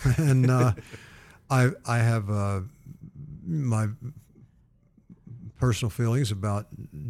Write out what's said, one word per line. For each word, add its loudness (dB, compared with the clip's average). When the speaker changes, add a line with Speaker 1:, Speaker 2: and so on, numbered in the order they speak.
Speaker 1:
<laughs> 2
And, 4
uh, 4
Speaker 2:
<laughs> -14
Speaker 1:
I, 4
I 0
have, 2
uh, 0
my 0
personal 0
feelings 0
about -4